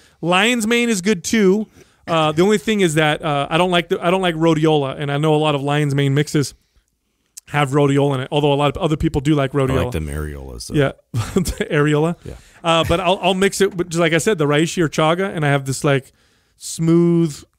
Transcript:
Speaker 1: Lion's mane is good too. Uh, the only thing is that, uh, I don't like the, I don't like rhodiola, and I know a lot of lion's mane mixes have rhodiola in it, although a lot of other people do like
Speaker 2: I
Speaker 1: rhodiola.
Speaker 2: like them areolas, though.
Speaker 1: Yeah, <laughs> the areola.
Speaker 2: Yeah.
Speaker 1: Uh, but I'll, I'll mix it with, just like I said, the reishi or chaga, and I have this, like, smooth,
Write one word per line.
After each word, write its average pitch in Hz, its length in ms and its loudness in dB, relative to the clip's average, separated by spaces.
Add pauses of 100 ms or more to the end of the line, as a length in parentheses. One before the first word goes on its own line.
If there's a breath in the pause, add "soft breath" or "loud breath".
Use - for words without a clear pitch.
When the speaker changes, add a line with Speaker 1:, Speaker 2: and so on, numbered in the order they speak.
(220 soft breath)
Speaker 1:
Lion's 208 460 0
mane 240 220 2
is 208 120 -2
good 185 220 0
too. 208 440 2 (400 soft breath)
Uh, 160 240 2
the 156 120 2
only 208 160 4
thing 214 220 -2
is 170 120 2
that, 151 320 0
uh, 143 240 -2
I 160 80 0
don't 180 140 2
like 175 180 0
the, 190 160 -2
I 170 60 0
don't 190 100 0
like 175 140 -2
rhodiola, 156 680 0
and 143 100 -6
I 139 60 -2
know 156 180 2
a 151 60 2
lot 156 140 0
of 139 80 -4
lion's 143 320 0
mane 139 180 0
mixes 147 400 0 (960)
have 147 220 0
rhodiola 139 440 2
in 131 60 -4
it, 135 100 -10
although 147 220 2
a - 20 0
lot 143 140 0
of 135 120 -4
other 151 140 0
people 156 260 -2
do 147 140 0
like 135 180 -2
Speaker 2:
I 143 40 -4
Speaker 1:
rhodiola. 131 280 0
Speaker 2:
like 123 60 -6
them 78 160 -6
areolas, 71 600 -10
though. - 80 -6
Speaker 1:
Yeah, 139 160 2 (100)
<laughs> - 100 -20 (220)
the - 380 -2
areola. 151 520 0
Speaker 2:
Yeah. - 120 -14 (280 soft breath)
Speaker 1:
Uh, 165 240 2
but 170 120 0
I'll, 190 220 0
I'll 185 120 2
mix 190 260 0
it 196 160 0
with, 175 140 -4
just 165 100 -4
like 165 140 2
I 170 60 2
said, 214 180 0
the 156 80 0
reishi 151 380 0
or 156 40 2
chaga, 175 480 -2
and 156 100 -2
I 147 40 2
have 139 160 0
this, 135 180 -4
like, 139 280 0 (460)
smooth, 165 840 2 (140)